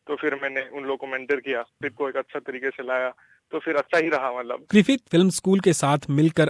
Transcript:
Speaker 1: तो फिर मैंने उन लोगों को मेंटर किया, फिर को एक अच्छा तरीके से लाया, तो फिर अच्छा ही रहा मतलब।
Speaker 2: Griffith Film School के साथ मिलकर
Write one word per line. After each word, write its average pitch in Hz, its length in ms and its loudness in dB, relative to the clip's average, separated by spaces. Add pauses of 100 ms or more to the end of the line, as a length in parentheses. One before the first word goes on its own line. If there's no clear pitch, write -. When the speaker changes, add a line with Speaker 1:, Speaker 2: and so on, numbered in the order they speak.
Speaker 1:
तो 147 80 -6
फिर 143 200 -4
मैंने 135 260 -4
उन 135 220 -12
लोगों 135 140 -4
को 139 100 -12
मेंटर 131 280 -4
किया, 123 260 -4
फिर - 280 -12
को 139 200 -6
एक 131 60 -8
अच्छा 139 240 -6
तरीके 131 300 -8
से 131 140 -8
लाया, 127 300 -4 (380)
तो 156 80 -6
फिर 156 160 -4
अच्छा 143 220 0
ही 160 120 2
रहा 131 300 -2
मतलब। 123 320 -8
Speaker 2:
Griffith 214 260 6 (140)
Film 180 180 4
School 190 300 2
के 185 140 4
साथ 147 240 2 (120)
मिलकर 151 400 4